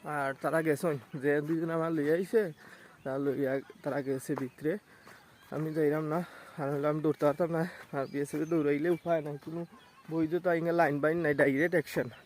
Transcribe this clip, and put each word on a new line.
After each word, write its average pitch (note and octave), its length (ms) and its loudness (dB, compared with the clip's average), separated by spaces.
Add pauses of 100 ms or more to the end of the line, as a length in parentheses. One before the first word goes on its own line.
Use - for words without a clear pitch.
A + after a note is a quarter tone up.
(140)
আর C#3 160 0 (120)
তারা D3+ 240 2
গেছেন, D3+ 300 2 (260)
যে C#3+ 80 2 (160)
দুইজন E3 300 0
আমার E3 200 0
লইয়া D3+ 220 2
আইছে, G#3 240 2 (600)
তারা C3+ 240 -4
লইয়া, C3 260 0 (320)
তারা C#3 220 -2
গেছে C3+ 340 -4
ভিতরে, C#3 320 -4 (840)
আমি D#3 140 -4 (100)
যাইলাম D#3 340 2
না। E3 60 0 (420)
আর C3+ 120 -2
হলে C#3+ 200 -2
আমি D#3 120 -2
দৌড়তে D3+ 240 0
পারতাম D#3+ 280 0
না, D#3+ 60 0 (340)
আর C#3 160 -2
বিএসএফ C#3+ 320 -4
এ - 80 -4
দৌড়াইলে D3 360 2 (100)
উপায় E3+ 280 0
নাই, D3 180 -8
কোনো E3 160 -8 (500)
বৈধতা E3 480 0
ইঙ্গা E3+ 220 0
লাইন D3 220 4
বাইন D#3 220 2
নাই, D3 160 4
ডাইরেক্ট C#3+ 380 4
অ্যাকশন। C3+ 300 -2 (180)